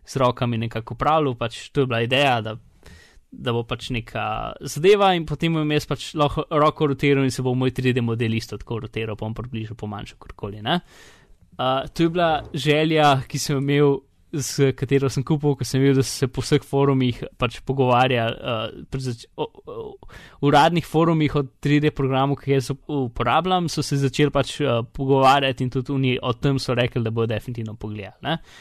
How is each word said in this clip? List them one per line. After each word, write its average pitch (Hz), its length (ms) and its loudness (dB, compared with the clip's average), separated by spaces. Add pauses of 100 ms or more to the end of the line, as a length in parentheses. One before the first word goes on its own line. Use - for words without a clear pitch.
z - 160 -8
rokami 123 420 0
nekako 113 360 -6
upravljal, 143 420 0
pač - 320 -8
to - 120 0
je 131 60 2
bila 117 140 0
ideja, 127 400 2
da, 110 160 -8 (720)
da 127 240 -6
bo 117 100 0
pač 117 280 -8
neka 113 340 -6 (340)
zadeva 190 560 4
in 170 120 -2
potem 165 260 -2
bom 156 180 0
jaz 151 160 0
pač - 260 -8
lahko 151 360 0
roko 151 400 2
rotiral 139 340 2
in 131 80 2
se 131 120 -4
bo 127 120 0
moj 127 160 0
tri 127 220 0
D 123 80 0
model 113 340 -2
isto 110 240 -6
tako 113 220 -8
rotiral, 110 340 -8
pa - 100 -8
bom 110 100 -6
približal, 113 420 -10
pomanjšal, 104 420 -12
karkoli, 104 420 -14
ne. 147 200 -2 (720)
A, 135 340 -2
to - 160 -4
je 165 60 4
bila 165 240 0 (160)
želja, 147 720 2
ki - 160 -8
sem 147 180 -2
jo 135 60 -2
imel, 139 360 4 (340)
s 147 280 -4 (120)
katero 135 360 0
sem 131 160 -4
kupil, 147 300 0
ko 131 100 -6
sem 131 160 0
videl, 139 160 6
da 135 60 4
so - 100 -4
se - 140 -2
po 123 160 -4
vseh 143 180 2
forumih 135 560 2 (180)
pač - 260 -4
pogovarjali, 127 760 2
eh, - 500 -6
pri - 160 -8
zač-, 123 320 -8
o, - 140 -6 (160)
o, - 340 -14 (440)
uradnih 147 440 4
forumih 160 500 2
o 147 80 0 (160)
tri 147 200 2
D 147 120 2
programu, 135 460 0
ki - 160 -2
jaz 135 160 0
up-, - 180 -8
uporabljam, 151 840 0
so 147 140 -4
se 139 140 -4
začeli 139 340 2
pač, - 280 -2
eh, 147 80 0 (240)
pogovarjati 135 720 4
in 123 80 -2
tudi 131 220 -4
oni 131 260 2
o 123 160 -2
tem 135 240 0
so 123 160 -2
rekli, 120 280 0
da 110 80 -2
bodo 113 180 0
definitivno 113 460 -8
pogledali, 104 460 -12
ne. 143 160 -4 (240)